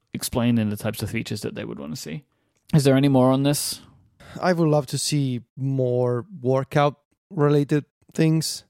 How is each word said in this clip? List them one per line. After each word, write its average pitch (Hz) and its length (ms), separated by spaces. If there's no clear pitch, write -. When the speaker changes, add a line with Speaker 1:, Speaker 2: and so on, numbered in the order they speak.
Speaker 1:
explaining 117 560
the 104 60
types - 280
of 101 80
features 110 300
that 107 140
they 120 80
would 117 160
wanna - 160
see. 156 300
Is 147 120
there 135 100
any 139 120
more 131 240
on 135 120
this? - 380
Speaker 2:
I 180 120
would 165 140
love 151 200
to 143 100
see 131 440
more 123 720
workout-related 143 1400
things. 160 560